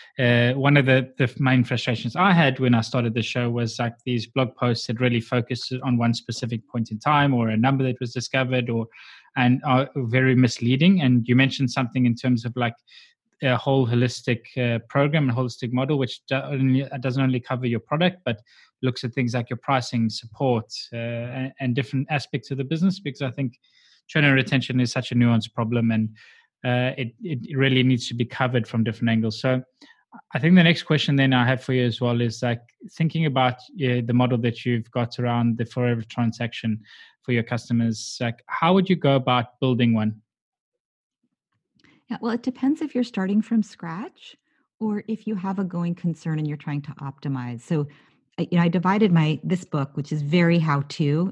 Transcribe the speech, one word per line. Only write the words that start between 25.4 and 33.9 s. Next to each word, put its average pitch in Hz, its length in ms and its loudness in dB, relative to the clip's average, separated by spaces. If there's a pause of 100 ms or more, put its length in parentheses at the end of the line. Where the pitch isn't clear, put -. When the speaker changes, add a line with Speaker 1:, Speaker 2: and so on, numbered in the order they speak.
Speaker 1:
problem, 117 380 0
and, 110 180 0 (560)
uh, 127 320 0
it, 120 240 -6
it 123 360 -6
really 131 260 4
needs 127 260 2
to - 40 -8
be 120 120 -2
covered 123 420 -2
from 113 160 0
different 113 260 0
angles. 113 300 0
So 127 220 0 (720)
I 127 60 -4
think 165 160 6
the 175 80 10
next 165 200 4
question 147 320 0
then 135 180 4
I 123 120 4
have 127 180 0
for 135 100 -2
you 127 120 2
as 117 160 -2
well 120 200 0
is, 117 200 -2
like, 120 200 -2 (300)
thinking 160 340 -2
about, 127 280 2
uh, 123 520 -2